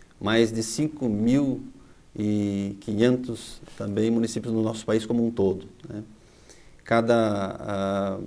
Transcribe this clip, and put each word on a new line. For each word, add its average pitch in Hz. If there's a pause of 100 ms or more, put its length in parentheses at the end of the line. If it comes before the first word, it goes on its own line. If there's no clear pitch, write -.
(200)
mais 110
de 113
cinco 151
mil 123 (520)
e 101
quinhentos 120 (200)
também 107
municípios 117
no 110
nosso 110
país 110
como 117
um 113
todo, 95 (220)
né? 107 (840)
Cada, 113
ah, 98